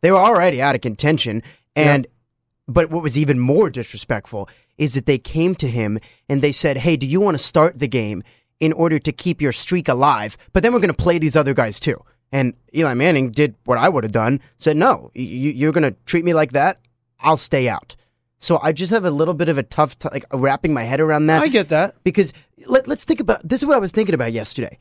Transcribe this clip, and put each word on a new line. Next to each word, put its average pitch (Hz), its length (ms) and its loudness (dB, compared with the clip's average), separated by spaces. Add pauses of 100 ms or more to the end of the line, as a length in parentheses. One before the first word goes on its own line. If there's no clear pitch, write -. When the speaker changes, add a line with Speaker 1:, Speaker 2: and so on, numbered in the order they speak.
Speaker 1:
They 175 100 4
were 233 60 6
already 180 440 4
out 139 140 2
of 120 60 -4
contention. 117 600 -2 (340)
And, 143 300 2
Speaker 2:
Yep. - 80 -20 (540)
Speaker 1:
but 160 240 0
what 170 120 -4
was 135 140 -2
even 143 220 2
more 147 300 2
disrespectful 110 800 -8 (280)
is 143 160 -2
that 131 140 -4
they 139 100 2
came 165 380 -2
to - 120 -4
him 110 300 -4 (320)
and 139 140 0
they 147 80 2
said, 139 260 0
"Hey, 156 200 0
do 131 100 -4
you 156 140 0
wanna 190 180 2
start 160 400 2
the 139 80 -2
game 107 340 -4 (380)
in 156 140 2
order 160 260 0
to 156 120 -4
keep 170 300 -4
your 143 100 0
streak - 360 -4
alive? 127 500 0 (160)
But 190 80 2
then 240 120 2
we're 240 80 2
gonna 180 120 0
play 170 240 2
these 156 180 0
other 139 200 2
guys 117 240 -2
too." - 240 -4 (280)
And 131 240 0 (200)
Eli 151 180 0
Manning 135 380 2
did 135 320 0
what 120 140 0
I 127 120 2
would 143 140 -2
have 107 80 -6
done, 117 300 0 (180)
said, 151 160 0
"No, 151 400 2
y-, 123 80 -10
y-, 127 320 -4
you're 143 160 0
gonna 147 240 0 (100)
treat 170 200 -2
me 175 80 2
like 156 180 0
that? 143 280 0 (420)
I'll 156 160 2
stay 131 320 -2
out." - 260 -8 (420)
So 165 240 0
I 156 120 0
just 170 180 -4
have 214 140 0
a 180 60 2
little 156 220 0
bit 156 160 -2
of 151 80 0
a 131 60 -4
tough - 340 -2
t-, 165 140 -8
like, 135 200 -8
wrapping 139 420 0
my 123 100 -2
head 127 160 -4
around 156 280 2
that. 160 140 4
Speaker 2:
I 311 60 0
get 214 220 0
that. 165 340 0
Speaker 1:
Because 185 300 0 (340)
let, 262 200 -4
let's - 180 -6
think - 140 -2
about, 220 280 -2
this 254 160 -2
is - 20 -4
what 285 100 2
I 254 40 2
was 190 120 -4
thinking 208 220 0
about 123 180 -2
yesterday. - 500 -8